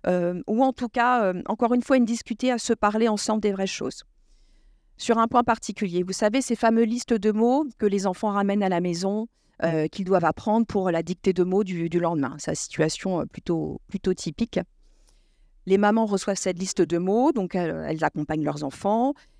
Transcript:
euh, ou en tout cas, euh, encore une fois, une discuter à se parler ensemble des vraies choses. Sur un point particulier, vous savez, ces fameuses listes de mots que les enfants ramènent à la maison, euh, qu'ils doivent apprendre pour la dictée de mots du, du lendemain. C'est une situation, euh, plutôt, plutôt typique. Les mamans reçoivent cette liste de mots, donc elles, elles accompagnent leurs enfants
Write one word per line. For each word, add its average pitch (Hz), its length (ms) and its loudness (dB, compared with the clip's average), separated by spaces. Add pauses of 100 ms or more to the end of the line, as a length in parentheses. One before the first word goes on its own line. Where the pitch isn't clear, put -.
euh, 180 400 0
ou 226 160 2
en 269 80 2
tout 247 160 -6
cas, 240 360 2
euh, 185 240 0
encore 233 260 0
une 247 80 2
fois, 262 160 4
une 240 80 4
discuter 240 460 -2
à 240 60 0
se 226 160 -2
parler 220 340 2
ensemble 214 340 0
des 208 100 2
vraies 190 160 -2
choses. - 360 -8 (920)
Sur 233 200 2
un 226 100 2
point 240 160 4
particulier, 196 600 -2
vous 185 100 -6
savez, 220 280 0
ces 240 140 -2
fameuses 226 320 4
listes 233 260 -2
de 214 180 2
mots 247 340 2 (140)
que 214 60 0
les 202 220 0
enfants 196 220 -2
ramènent 202 340 0
à 190 60 2
la 175 120 2
maison, 190 460 -2 (360)
euh, 160 240 2
qu'ils 190 180 -6
doivent 180 200 4
apprendre 214 400 2
pour 185 260 0
la 165 100 0
dictée 180 320 0
de 180 100 2
mots 185 200 2
du, 170 260 -2
du 175 100 0
lendemain. 165 380 0
C'est 156 140 -6
une 156 40 -2
situation, 165 680 -2
euh, - 40 -6
plutôt, - 640 -6
plutôt 190 260 -2
typique. - 460 -4 (1080)
Les 190 120 4
mamans 214 280 4
reçoivent 202 320 -2
cette 180 220 -4
liste 190 220 -2
de 170 160 2
mots, 214 360 2
donc 185 220 -4
elles, 160 340 -4
elles 160 140 -2
accompagnent 156 400 -2
leurs 147 200 -4
enfants 220 520 -2 (240)